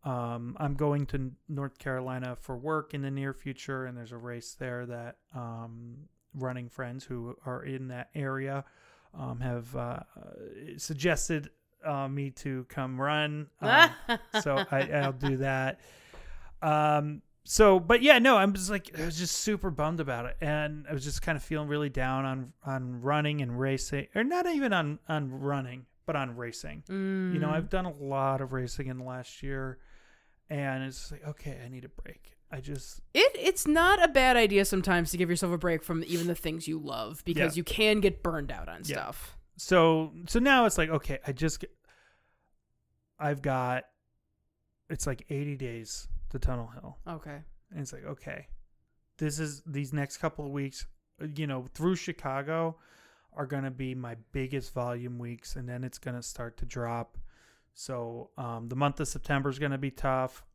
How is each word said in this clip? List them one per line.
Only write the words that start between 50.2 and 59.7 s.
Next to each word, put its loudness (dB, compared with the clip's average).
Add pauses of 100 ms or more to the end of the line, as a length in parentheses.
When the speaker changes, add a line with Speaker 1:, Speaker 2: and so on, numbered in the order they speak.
Speaker 1:
of -6
weeks, -6 (360)
uh, -8
you -2
know, -4
through 2
Chicago -2 (560)
are -6
gonna -4
be -6
my -8 (160)
biggest -4
volume -4
weeks, -8
and -8
then -6
it's -8
gonna -8
start -10
to -2
drop. -4 (560)
So, -8
um, -6
the -6
month 2
of 0
September 0
is -4
gonna 0